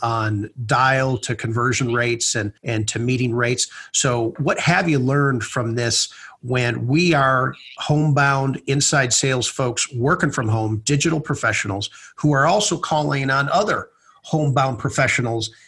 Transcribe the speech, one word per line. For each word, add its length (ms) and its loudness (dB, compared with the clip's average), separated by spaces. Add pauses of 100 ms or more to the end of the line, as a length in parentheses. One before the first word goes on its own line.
on 480 -2 (160)
dial 520 2
to 160 -6
conversion 600 0
rates 400 0
and, 180 -2 (120)
and 240 -2
to 100 -6
meeting 360 0
rates. 360 0 (220)
So 460 0
what 200 -2
have 300 2
you 100 2
learned 460 0
from 300 -4
this 380 -2 (280)
when 460 -2
we 280 2
are 400 2 (220)
homebound 880 2
inside 460 2
sales 340 0
folks 460 -2
working 380 0
from 180 -2
home, 300 0
digital 420 0
professionals 720 -4 (260)
who 160 2
are 140 4
also 320 2
calling 520 -2
on 200 0
other 400 0 (320)
homebound 560 0
professionals 720 -2 (180)